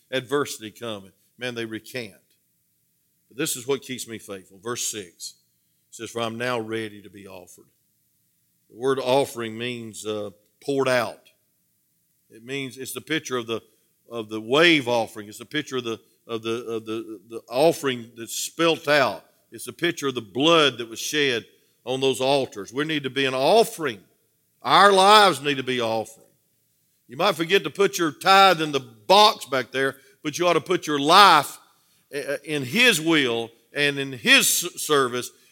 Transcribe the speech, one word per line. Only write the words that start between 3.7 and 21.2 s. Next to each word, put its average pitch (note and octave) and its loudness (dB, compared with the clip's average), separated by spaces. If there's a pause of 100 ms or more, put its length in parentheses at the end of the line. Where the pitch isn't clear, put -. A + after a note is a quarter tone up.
keeps B2 -12
me A2+ -12
faithful. G2 -18
Verse A#2 -6
six F#2 -14 (580)
says, A2 -14
"For A#2 -8
I'm A2+ -6
now B2 -4
ready A2 -8
to G2 -20
be G2 -20
offered." F#2 -20 (1040)
The G#2 -20
word C3 -2
offering A#2 -2
means, A2+ -10
uh, G#2 -8 (320)
poured C3+ 0
out. A#2 -2 (1000)
It A2 -20
means, C3 -8
it's B2+ -12
the A#2+ -10
picture D3+ -4
of A#2 -4
the, A2 -4 (480)
of A2+ -10
the A2 -6
wave C#3+ 2
offering. A2 -4
It's G#2 -18
the A#2+ -18
picture C3+ -8
of B2 -6
the, A2+ -6 (260)
of A2+ -8
the, A2+ -4 (100)
of A2 -8
the, A2 -10 (100)
the A2 -14
offering B2+ 0
that's A#2 -12
spilt - -2
out. B2+ 0 (260)
It's A2+ -16
the A#2+ -14
picture D#3+ -4
of C3 -4
the A#2+ -4
blood C3 2
that A#2 -10
was A2+ -16
shed C3+ -2 (400)